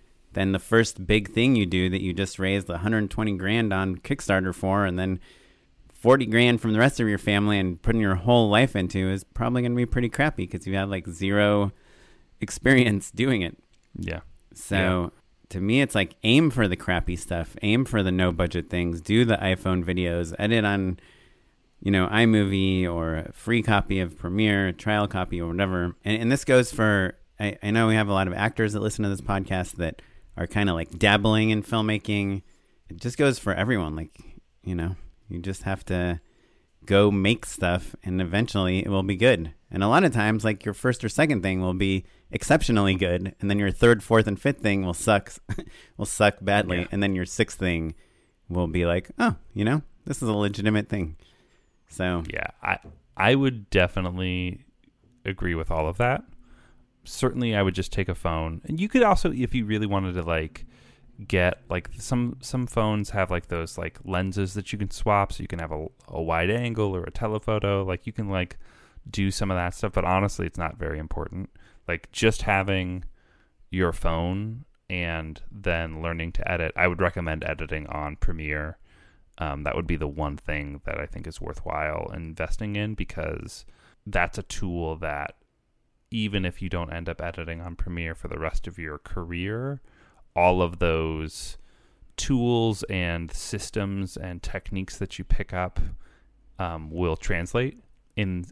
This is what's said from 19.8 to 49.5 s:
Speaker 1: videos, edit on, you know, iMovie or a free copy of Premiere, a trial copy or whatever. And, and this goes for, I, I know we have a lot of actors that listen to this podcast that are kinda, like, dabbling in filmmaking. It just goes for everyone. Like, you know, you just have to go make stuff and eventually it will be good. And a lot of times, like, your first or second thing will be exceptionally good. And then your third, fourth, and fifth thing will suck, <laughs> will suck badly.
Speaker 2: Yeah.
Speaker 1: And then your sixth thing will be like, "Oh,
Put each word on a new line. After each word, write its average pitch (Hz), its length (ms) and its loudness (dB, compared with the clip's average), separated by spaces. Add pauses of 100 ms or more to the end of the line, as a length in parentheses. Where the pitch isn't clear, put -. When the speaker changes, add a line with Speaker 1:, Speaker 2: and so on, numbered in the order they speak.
Speaker 1:
videos, 87 540 -2
edit 107 260 2
on, 98 360 0 (800)
you 98 100 0
know, 92 160 4
iMovie 98 840 4
or 82 280 -2
a - 160 -6
free 113 300 0
copy 101 380 2
of 85 160 -4
Premiere, 98 520 2
a 87 40 -2
trial 104 360 0
copy 87 320 -4
or 85 80 -4
whatever. 90 560 -2
And, 110 180 0
and 117 100 2
this 135 120 0
goes 127 280 4
for, 104 440 2 (240)
I, 104 220 -4
I 104 100 -2
know 113 160 4
we 110 80 4
have 107 120 2
a 101 40 0
lot 95 160 2
of 90 60 -4
actors 107 400 0
that 104 60 -2
listen 107 220 -2
to 101 60 0
this 98 120 -4
podcast 95 560 -2
that 82 260 -6 (340)
are 87 100 -4
kinda, 101 260 0
like, 82 260 -4
dabbling 110 520 4
in 107 120 0
filmmaking. 104 800 -2 (460)
It 85 80 -16
just 120 220 -8
goes 139 200 2
for 98 140 -2
everyone. 90 440 0
Like, 78 200 -10 (460)
you 92 120 -6
know, 87 220 -4 (320)
you 90 120 -10
just 92 240 -8
have 95 220 -4
to 90 340 -2 (640)
go 101 240 8
make 101 340 2
stuff - 580 -2
and 92 200 -2
eventually 95 560 0
it - 100 -4
will 98 140 2
be 95 140 -2
good. 95 360 4 (180)
And 95 120 -2
a 101 60 2
lot 151 160 6
of 143 80 4
times, 107 320 2
like, 107 200 0
your 104 100 -4
first - 300 -2
or 110 40 -2
second 143 340 2
thing 95 180 0
will 92 140 0
be 95 300 0 (260)
exceptionally 110 640 4
good. 90 460 0
And 101 100 0
then 101 80 2
your 101 120 2
third, 117 320 6
fourth, 113 240 4
and 101 140 -4
fifth 139 200 0
thing 98 220 2
will 87 120 -2
suck, - 380 2 (340)
<laughs> - 300 -20
will 104 100 -6
suck 104 340 4
badly. 98 400 2
Speaker 2:
Yeah. 90 100 -4
Speaker 1:
And 98 120 0
then 101 120 2
your 90 120 -2
sixth - 320 -2
thing 82 360 -2 (540)
will 87 200 0
be 87 180 2
like, 87 320 0
"Oh, - 180 2 (160)